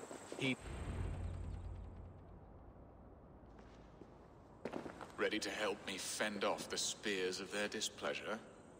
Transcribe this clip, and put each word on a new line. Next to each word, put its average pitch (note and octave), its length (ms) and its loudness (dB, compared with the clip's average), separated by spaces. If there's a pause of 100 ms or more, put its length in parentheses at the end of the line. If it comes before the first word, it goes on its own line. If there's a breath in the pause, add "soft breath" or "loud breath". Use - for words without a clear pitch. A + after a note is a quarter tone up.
(380)
He... C3 180 4 (4000)
Ready G2+ 200 8
to G#2 120 2
help G2+ 260 4 (100)
me G2 120 2
fend G#2 440 2
off F#2 260 6
the F#2 100 2
spears F#2 600 4
of F#2+ 140 -4
their G#2 160 4
displeasure? G#2 680 0 (420)